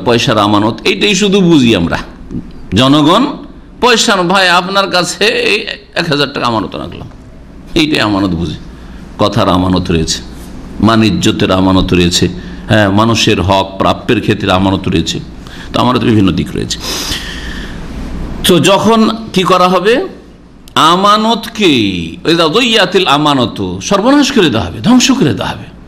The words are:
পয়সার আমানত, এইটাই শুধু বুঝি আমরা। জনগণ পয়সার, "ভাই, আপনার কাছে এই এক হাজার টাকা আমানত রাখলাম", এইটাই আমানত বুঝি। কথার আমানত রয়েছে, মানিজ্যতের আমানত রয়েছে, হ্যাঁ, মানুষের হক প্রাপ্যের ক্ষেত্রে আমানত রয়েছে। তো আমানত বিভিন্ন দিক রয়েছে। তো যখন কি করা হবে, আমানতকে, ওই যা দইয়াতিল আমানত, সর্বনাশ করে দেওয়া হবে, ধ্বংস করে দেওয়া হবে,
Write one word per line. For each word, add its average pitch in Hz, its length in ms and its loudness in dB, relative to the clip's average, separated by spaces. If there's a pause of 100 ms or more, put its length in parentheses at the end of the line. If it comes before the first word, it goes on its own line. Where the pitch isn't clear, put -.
পয়সার 117 320 2
আমানত, 104 460 2
এইটাই 208 320 0
শুধু 202 260 2
বুঝি 139 340 4
আমরা। 82 220 0 (800)
জনগণ 151 500 4 (560)
পয়সার, 220 420 2
"ভাই, 185 260 2
আপনার 185 400 0
কাছে 180 360 -2
এই 233 400 -2 (300)
এক 165 140 -2
হাজার 143 240 -2
টাকা 123 140 -4
আমানত 107 280 -2
রাখলাম", - 320 -12 (680)
এইটাই 151 240 0
আমানত 101 300 0
বুঝি। 82 260 -4 (640)
কথার 101 300 2
আমানত 90 420 0
রয়েছে, 80 300 -2 (580)
মানিজ্যতের 107 720 2
আমানত 92 420 2
রয়েছে, 90 340 2 (400)
হ্যাঁ, 107 220 4
মানুষের 107 520 2
হক 95 360 0
প্রাপ্যের 98 440 0
ক্ষেত্রে 101 300 0
আমানত 95 360 2
রয়েছে। 85 320 -2 (540)
তো 110 60 0
আমানত 120 220 0
বিভিন্ন 107 300 4
দিক 78 240 -2
রয়েছে। 55 240 -6 (1700)
তো 175 120 4
যখন 220 500 4 (240)
কি 190 100 2
করা 180 240 4
হবে, 214 400 2 (680)
আমানতকে, 202 920 2 (580)
ওই 165 120 2
যা 170 120 2
দইয়াতিল 208 600 2
আমানত, 127 720 0
সর্বনাশ 254 520 2
করে 180 180 2
দেওয়া 101 180 -2
হবে, 110 120 -10
ধ্বংস 240 320 4
করে 170 220 2
দেওয়া - 180 -4
হবে, - 120 -12 (240)